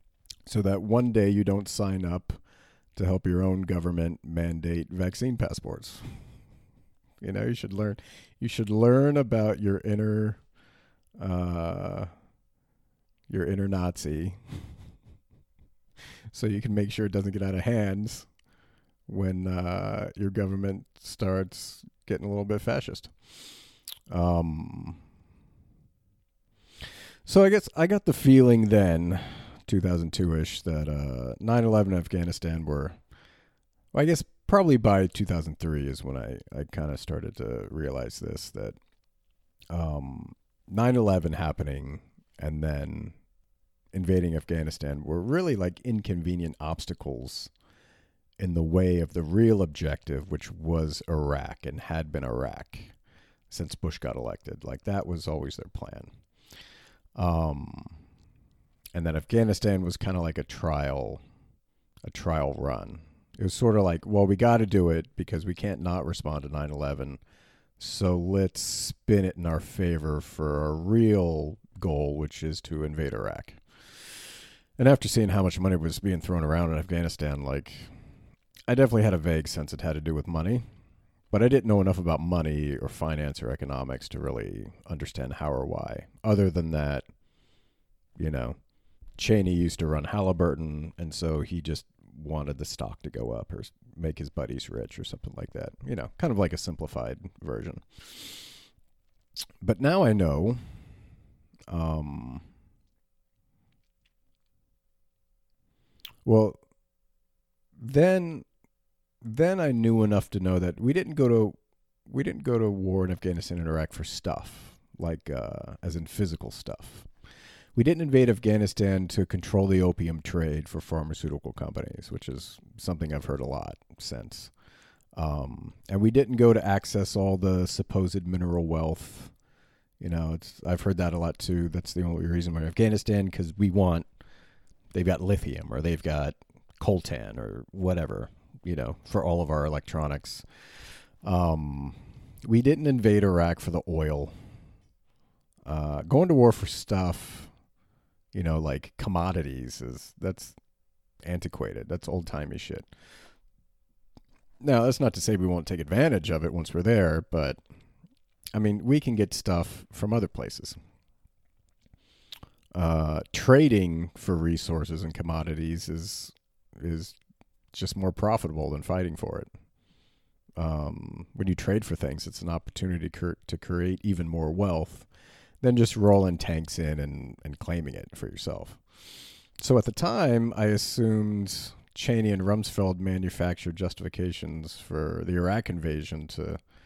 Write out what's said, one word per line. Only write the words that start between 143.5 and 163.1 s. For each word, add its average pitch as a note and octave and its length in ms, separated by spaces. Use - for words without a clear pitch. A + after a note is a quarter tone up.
for - 100
the E2 180
oil. D2+ 420
Uh, D2 380
going C3+ 260
to E3+ 60
war A#2+ 180
for - 140
stuff, - 800
you F#2+ 80
know, D#2+ 160
like D2+ 380
commodities E2 840
is, B1 360
that's - 360
antiquated. A#1+ 640
That's F2 200
old-timey D2 480
shit. - 300
Now, B2 260
that's C3 160
not B2 140
to - 60
say G#2+ 160
we F#2 100
won't F2 200
take F2+ 140
advantage F#2+ 500
of D#2+ 120
it D#2+ 120
once E2+ 180
we're E2+ 100
there, F2+ 480
but, D2 280
I G#2+ 40
mean, G#2 260
we C#3 160
can A#2+ 160
get G#2 180
stuff - 580
from G#2 220
other A2 140
places. - 480
Uh, D#2+ 460